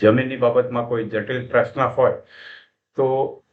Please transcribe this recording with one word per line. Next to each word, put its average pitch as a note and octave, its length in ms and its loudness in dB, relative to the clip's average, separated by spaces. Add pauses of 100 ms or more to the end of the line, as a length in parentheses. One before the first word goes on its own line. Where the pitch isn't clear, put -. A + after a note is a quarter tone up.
જમીનની B2+ 360 4
બાબતમાં A#2+ 500 0
કોઈ A2+ 160 -4
જટિલ A2 440 -6
પ્રશ્ન B2 340 0
હોય B2 300 2 (840)
તો C3+ 580 -2